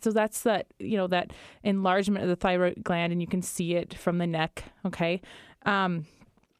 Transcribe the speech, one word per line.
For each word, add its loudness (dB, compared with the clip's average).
So 0
that's 0
that, 0
you -2
know, 0
that 0
enlargement 2
of 2
the 2
thyroid 2
gland, 0
and 0
you -4
can -2
see -2
it -2
from -2
the 0
neck, -4
okay? -2
Um, 0